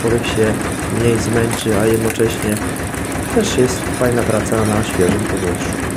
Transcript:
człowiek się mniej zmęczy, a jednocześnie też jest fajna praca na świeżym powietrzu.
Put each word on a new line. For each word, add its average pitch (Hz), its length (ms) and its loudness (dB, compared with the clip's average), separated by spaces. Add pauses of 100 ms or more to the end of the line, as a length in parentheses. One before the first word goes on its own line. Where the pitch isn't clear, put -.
człowiek 117 240 2
się 110 280 2 (460)
mniej 117 180 2
zmęczy, 110 600 0
a 107 60 2
jednocześnie 110 680 0 (800)
też 214 220 2
jest 127 220 2
fajna 120 420 0
praca 110 440 0
na 107 180 2
świeżym 92 360 2
powietrzu. 90 500 -2 (280)